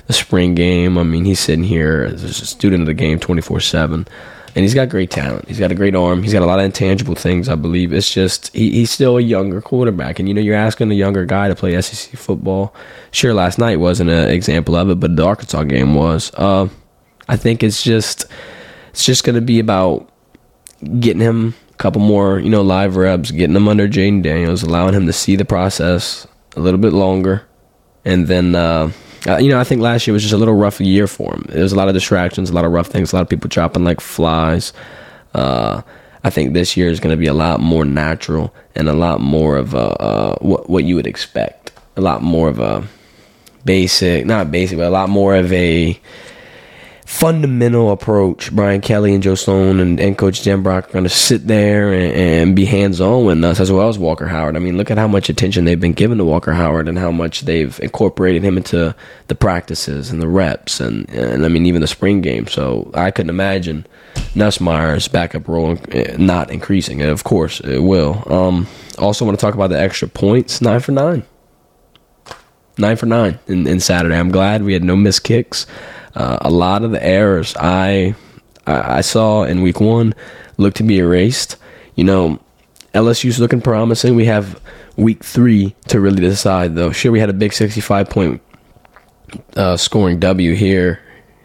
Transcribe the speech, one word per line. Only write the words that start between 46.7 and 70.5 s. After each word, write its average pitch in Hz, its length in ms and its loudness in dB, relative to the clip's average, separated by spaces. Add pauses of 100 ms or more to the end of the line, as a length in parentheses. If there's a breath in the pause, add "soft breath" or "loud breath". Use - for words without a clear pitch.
fundamental 123 840 2
approach. 98 640 0
Brian 101 260 2
Kelly 104 340 0
and 98 80 2
Joe 95 140 2
Sloan 95 460 2
and, 87 180 2
and 98 180 0
Coach 95 220 0
Denbrock 95 480 0
are - 60 -10
gonna 92 160 0
sit - 360 0
there 104 460 2
and, 92 220 0
and 87 420 4
be 98 80 4
hands-on 98 640 2
with 82 180 4
us, 85 160 2
as 95 120 2
well 95 180 2
as 107 100 -4
Walker 80 260 -4
Howard. 80 300 -4
I 82 40 -4
mean, 90 180 -2
look 104 120 -2
at 107 80 -2
how 107 120 2
much 101 200 0
attention 92 360 0
they've 85 140 2
been 85 120 0
given 113 260 0
to 95 80 0
Walker 80 280 0
Howard 80 340 0
and 85 100 -4
how 90 140 -2
much 82 300 -4
they've 76 400 -2
incorporated 92 600 0
him 95 140 0
into 85 400 -2 (320 loud breath)
the - 80 -4
practices 85 760 -4
and 80 100 -4
the 82 80 -2
reps 87 500 -2
and, 55 300 -4
and, 60 360 -2
I 82 40 2
mean, 82 160 2
even 87 160 2
the 76 60 0
spring 98 340 0
game. 58 260 -4
So 62 460 -4
I 90 180 -2
couldn't 87 180 -4
imagine 90 560 -4 (480 loud breath)
Nussmeier's 82 760 0
backup 85 400 -4
role, 82 280 -2 (140)
eh, - 260 -4
not 87 340 2
increasing. 82 500 -2
And 76 100 0
of - 140 -4
course, 80 340 0
it 69 240 -2
will. 92 480 2
Um, 90 340 2 (320 loud breath)
also 104 280 -2
wanna 101 120 0
talk 107 180 0
about 98 160 0
the 76 80 0
extra 92 280 -2
points. - 540 0